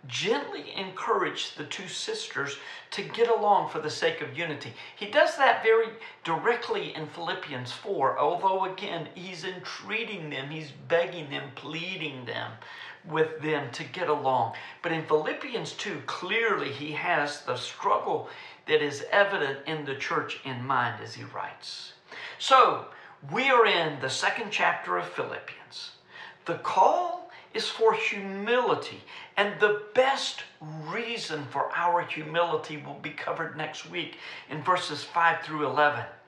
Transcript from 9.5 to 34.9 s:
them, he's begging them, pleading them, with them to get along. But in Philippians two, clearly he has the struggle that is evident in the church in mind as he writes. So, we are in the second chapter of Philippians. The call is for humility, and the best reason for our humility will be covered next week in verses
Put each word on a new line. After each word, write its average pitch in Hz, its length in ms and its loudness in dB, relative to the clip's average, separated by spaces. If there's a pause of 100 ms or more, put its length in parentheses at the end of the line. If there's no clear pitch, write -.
them, 135 180 -4
he's 156 220 -8 (160)
begging 170 420 0
them, 139 240 -8
pleading 151 720 -8
them, 117 280 -6 (540)
with 156 320 2
them 139 340 0
to 156 100 -8
get 160 260 -4
along. 135 440 2 (280)
But 170 100 0
in 160 140 -2
Philippians 202 680 0
two, 170 340 -6
clearly 190 640 0
he 143 220 -6
has 151 480 0
the 127 140 -2
struggle - 720 -2 (360)
that 151 160 6
is 147 300 -2
evident 175 560 4
in 156 180 -4
the 135 100 -4
church 147 480 -2
in 123 220 -6
mind 120 380 0
as - 100 -12
he 120 100 -12 (120)
writes. - 580 -10 (460)
So, 254 480 8 (440)
we 254 200 2
are 233 160 10
in 165 340 2
the 131 80 -2
second 202 400 -2
chapter 180 480 0
of 175 100 -4
Philippians. - 840 -10 (540)
The 165 100 -2
call 349 720 4 (240)
is - 160 -2
for 220 240 6
humility, 202 1080 0 (360)
and 202 220 2
the 208 240 6 (100)
best 269 500 4 (440)
reason 196 640 -6
for 139 240 -2
our 170 260 2
humility 156 840 -2
will 139 180 -12
be 151 100 -8
covered 147 440 -6
next 151 360 -8
week 165 260 -8 (320)
in 151 140 -8
verses 180 400 0